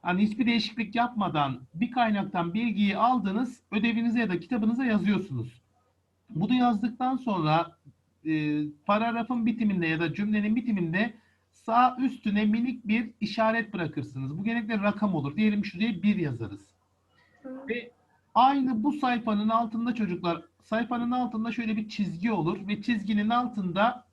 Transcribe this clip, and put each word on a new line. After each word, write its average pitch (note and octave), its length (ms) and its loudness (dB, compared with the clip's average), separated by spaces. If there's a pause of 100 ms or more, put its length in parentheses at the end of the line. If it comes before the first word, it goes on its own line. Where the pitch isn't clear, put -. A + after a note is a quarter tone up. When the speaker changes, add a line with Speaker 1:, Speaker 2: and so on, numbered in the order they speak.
Speaker 1:
hani F3+ 200 2
hiçbir G#3+ 240 2
değişiklik A#3 480 0
yapmadan F3+ 640 0 (140)
bir A#3 160 0
kaynaktan G3 640 0
bilgiyi G3+ 420 2
aldınız, A#3 760 0
ödevinize A3+ 500 0
ya G#3+ 80 0
da F3 120 0
kitabınıza A#3 440 0
yazıyorsunuz. F#3+ 800 0 (680)
Bunu G#3 240 0
yazdıktan B3 640 2
sonra, E3+ 600 0 (480)
e, D3+ 380 0 (240)
paragrafın A3+ 600 0
bitiminde G#3 400 2
ya D#3+ 140 2
da D#3 140 0
cümlenin G#3+ 420 0
bitiminde G3+ 580 0 (520)
sağ B3 340 4
üstüne G#3+ 440 0
minik A#3 440 0
bir A3+ 220 0 (100)
işaret A3 520 0
bırakırsınız. D3 680 -6
Bu G3 60 -6
genellikle A3+ 380 -2
rakam G#3 320 0
olur. D3 220 -2
Diyelim G#3 280 2
şuraya G3 380 -2
bir G3+ 140 4
yazarız. A#2+ 440 -4 (840)
Speaker 2:
Hı. C4 260 -12
Speaker 1:
Ve A#3 220 -6 (440)
aynı B3+ 480 4
bu C#4+ 100 0
sayfanın A3+ 560 0
altında A3+ 460 0
çocuklar, F3 480 -2 (200)
sayfanın A#3+ 480 -2
altında A#3 420 -2
şöyle A3 240 -4
bir G#3+ 120 -6
çizgi F3+ 440 -2
olur F#3+ 360 -2
ve G#3 140 -4
çizginin G#3 480 0
altında A#3 840 0